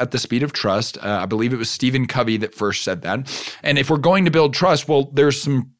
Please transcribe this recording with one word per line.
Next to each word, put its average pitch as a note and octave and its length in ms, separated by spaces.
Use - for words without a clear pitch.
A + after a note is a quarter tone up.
at B2 120
the B2+ 60
speed A#2+ 240
of C#3+ 120
trust. - 440
Uh, G2+ 240
I G2 40
believe A2 260
it B2+ 60
was A2 100
Stephen B2+ 380
Covey A2+ 320
that G#2 160
first G2+ 280
said F#2 200
that. A#2 600
And C#3+ 160
if C3+ 120
we're D#3 80
going F3+ 260
to E3+ 60
build D3+ 240
trust, E3+ 340
well, C#3 240
there's C#3+ 300
some C3+ 380